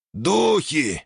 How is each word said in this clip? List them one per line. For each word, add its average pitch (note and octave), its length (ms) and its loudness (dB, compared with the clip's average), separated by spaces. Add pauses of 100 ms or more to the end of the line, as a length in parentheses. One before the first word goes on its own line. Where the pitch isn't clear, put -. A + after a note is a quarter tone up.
(120)
Духи! D#3 920 0